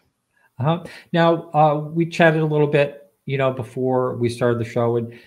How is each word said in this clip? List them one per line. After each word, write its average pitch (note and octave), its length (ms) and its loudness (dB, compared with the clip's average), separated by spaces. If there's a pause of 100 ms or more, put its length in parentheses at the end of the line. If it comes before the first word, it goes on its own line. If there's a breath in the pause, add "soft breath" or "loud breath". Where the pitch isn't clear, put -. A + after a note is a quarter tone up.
(600)
Uh-huh. E3 240 -2 (300 loud breath)
Now, E3 380 2
uh, D3+ 280 2
we D#3+ 280 -4
chatted E3 340 2
a D#3+ 40 0
little D3+ 220 0
bit, C#3+ 420 -2 (160)
you C3+ 120 -4
know, C3+ 160 0
before B2+ 640 -4
we A#2 100 0
started A#2+ 320 0
the A2+ 100 -6
show, A#2+ 280 0
and, A2+ 160 -6 (140 loud breath)